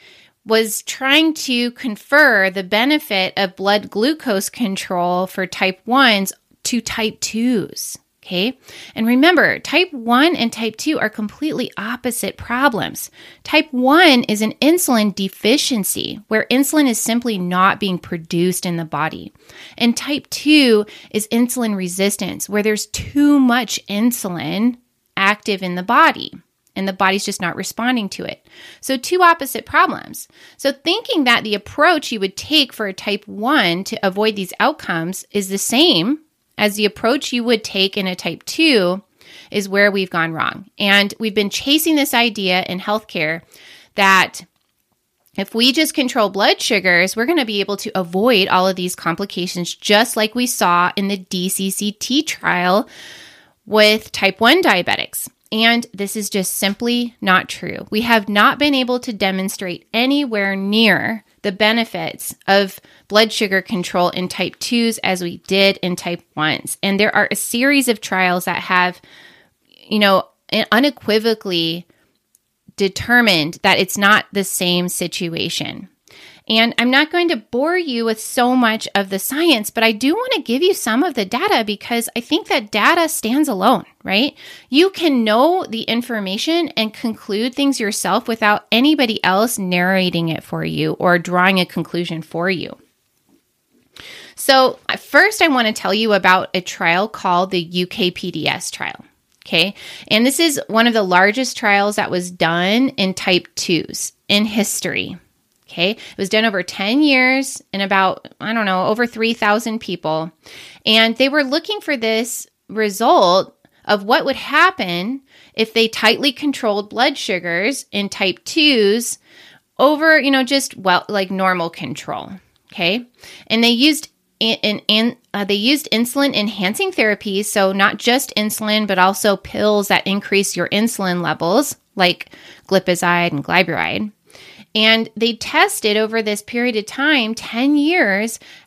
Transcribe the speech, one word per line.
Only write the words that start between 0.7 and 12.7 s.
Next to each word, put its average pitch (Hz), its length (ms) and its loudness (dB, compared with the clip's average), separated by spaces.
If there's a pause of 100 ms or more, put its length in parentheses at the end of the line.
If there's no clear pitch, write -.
trying 302 520 0
to 240 360 -2
confer 240 800 2
the 190 140 -4
benefit 214 720 0
of 190 180 -2
blood 202 340 0
glucose 233 600 -2
control 185 800 -2
for 185 180 -6
type 185 400 -2
ones 226 460 2 (320)
to 240 160 -2
type - 400 -6
twos. - 760 -4 (280)
Okay. 196 320 -2 (380)
And 226 100 -2
remember, 254 540 4
type 359 340 0
one 254 440 2
and 226 160 -2
type 220 240 -6
two - 240 -2
are 214 80 0
completely 240 680 -6
opposite 233 600 -6
problems. 233 760 -4 (320)